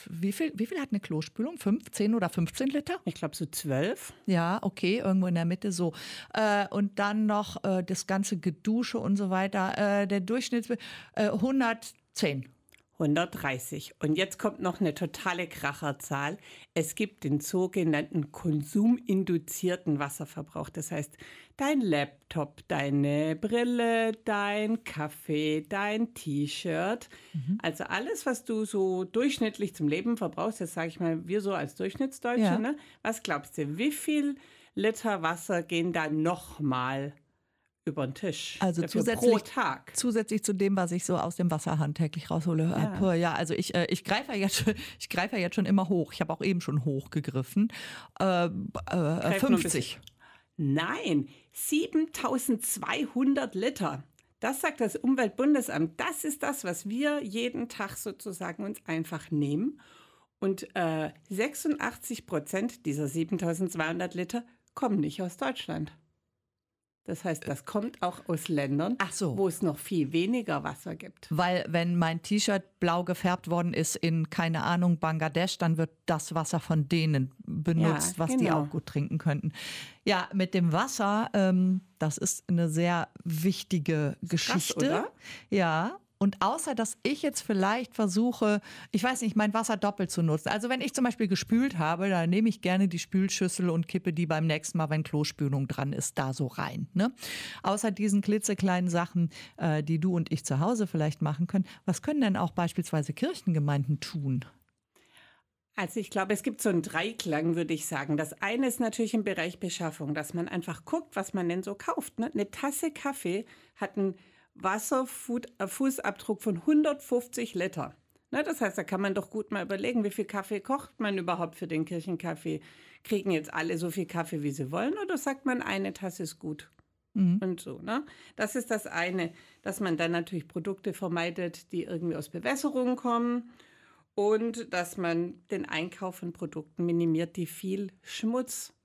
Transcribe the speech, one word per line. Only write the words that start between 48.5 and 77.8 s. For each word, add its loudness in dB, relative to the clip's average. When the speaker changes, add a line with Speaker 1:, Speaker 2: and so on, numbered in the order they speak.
Speaker 2:
nur 0
ein 2
Speaker 1:
fünfzig. 2
Speaker 2:
bisschen. -20
Nein, 0
siebentausendzweihundert 0
Liter. -2
Das -2
sagt -2
das 0
Umweltbundesamt. 2
Das -4
ist -4
das, -2
was -4
wir 0
jeden -4
Tag -8
sozusagen -8
uns -8
einfach -4
nehmen. 0
Und, -2
äh, 0
sechsundachtzig -4
Prozent -4
dieser -2
siebentausendzweihundert -2
Liter -4
kommen 2
nicht -2
aus -6
Deutschland. -4
Das -8
heißt, -4
das -6
kommt -4
auch -4
aus -2
Ländern, 0
Speaker 1:
Ach -2
so. 0
Speaker 2:
wo 4
es -2
noch 2
viel 0
weniger 0
Wasser -8
gibt. -16
Speaker 1:
Weil 2
wenn 2
mein 2
T-Shirt 0
blau 4
gefärbt 0
worden 2
ist 0
in, 2
keine 0
Ahnung, 4
Bangladesch, 2
dann 4
wird 2
das 0
Wasser 0
von 2
denen 4
benutzt, 2